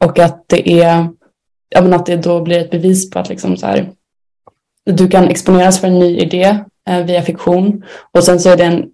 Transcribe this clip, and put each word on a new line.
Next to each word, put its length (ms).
Och 140
att 300
det 340
är, 260
ja, 140
men 120
att 120
det 100
då 260
blir 160
ett 120
bevis 400
på 80
att 100
liksom 280
så 100
här, 240
du 180
kan 200
exponeras 520
för 80
en 100
ny 200
idé, 400
eh, 160
via 180
fiktion. 640
Och 120
sen 160
så 100
är 60
den, 380